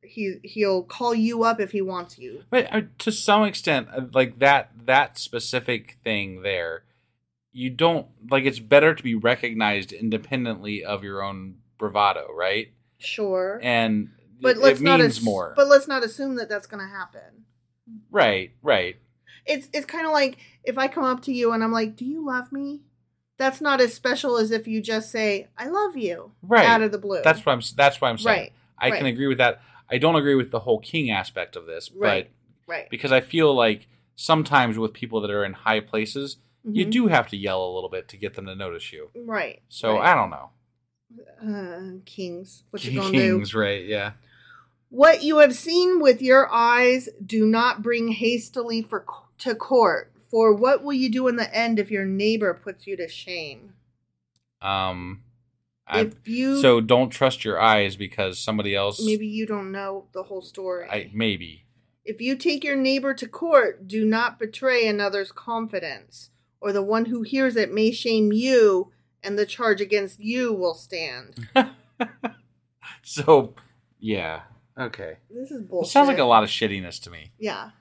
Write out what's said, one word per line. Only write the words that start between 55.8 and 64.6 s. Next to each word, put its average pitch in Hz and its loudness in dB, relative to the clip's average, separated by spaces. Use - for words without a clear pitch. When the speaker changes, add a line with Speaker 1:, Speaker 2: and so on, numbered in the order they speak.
Speaker 2:
I, - 0
Speaker 1:
If 214 -4
you 262 0
Speaker 2:
so 123 6
don't 123 4
trust - -2
your 98 -2
eyes 104 4
because 95 -6
somebody 104 -4
else 101 -2
Speaker 1:
Maybe 214 0
you 220 -6
don't 202 -8
know 196 -10
the 185 -10
whole 190 -12
story. 180 -10
Speaker 2:
I, 101 -8
maybe. 98 -6
Speaker 1:
If 220 -10
you 254 -2
take 294 -2
your 285 -2
neighbor 269 0
to - -12
court, 254 0
do 214 -2
not 226 0
betray 233 -2